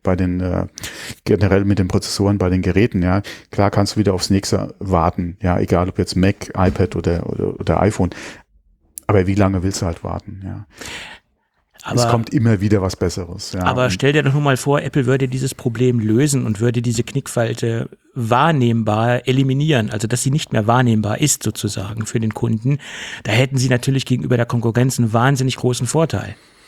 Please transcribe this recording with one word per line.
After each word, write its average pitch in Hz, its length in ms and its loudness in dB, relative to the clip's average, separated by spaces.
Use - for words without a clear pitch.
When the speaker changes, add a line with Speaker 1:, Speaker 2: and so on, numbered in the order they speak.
Speaker 1:
bei 92 100 2
den, 90 260 0
äh, 90 260 -2
generell 98 400 4
mit 101 160 2
den 90 80 0
Prozessoren 101 500 0
bei 92 100 2
den 92 140 2
Geräten, 95 400 2
ja. 92 200 2
Klar 101 220 2
kannst 101 240 0
du 110 40 4
wieder 101 140 2
aufs - 160 -4
nächste 98 480 0
warten, 87 640 0
ja, 90 160 2
egal 92 300 2
ob - 100 -4
jetzt 92 160 -2
Mac, 92 420 0
iPad 92 380 0
oder, 85 340 -2
oder, - 300 -4
oder 80 220 0
iPhone. 92 300 2
Aber 98 180 4
wie 98 80 0
lange 95 300 2
willst 95 180 -4
du 98 40 0
halt 87 180 -6
warten, 95 400 -10
ja? 98 220 -12
Es 120 120 2
Speaker 2:
Aber 117 80 2
Speaker 1:
kommt 117 240 0
immer 113 260 2
wieder 104 220 2
was 92 140 -2
Besseres, 90 560 -6
ja. 92 100 -4
Speaker 2:
aber 127 220 0
Speaker 1:
Und 123 80 0
Speaker 2:
stell 131 200 0
dir 147 120 2
doch 135 80 2
nur 147 100 0
mal 139 140 2
vor, 143 260 0
Apple 139 240 -2
würde 135 220 2
dieses 131 260 -4
Problem 120 460 0
lösen 123 440 2
und 110 160 -2
würde 120 220 0
diese 120 220 -2
Knickfalte 117 840 -4
wahrnehmbar 120 1120 2
eliminieren, 135 600 2
also 107 200 -4
dass 123 160 -2
sie 131 80 2
nicht - 200 -2
mehr 107 140 0
wahrnehmbar 113 540 2
ist - 240 0
sozusagen 110 600 -6
für - 140 -4
den 110 160 -2
Kunden. 120 440 -2
Da - 80 -6
hätten 131 280 2
sie 127 100 2
natürlich 127 380 0
gegenüber 127 300 0
der 120 80 2
Konkurrenz 120 540 0
einen 113 140 2
wahnsinnig 131 440 2
großen 123 300 -2
Vorteil. 104 480 -2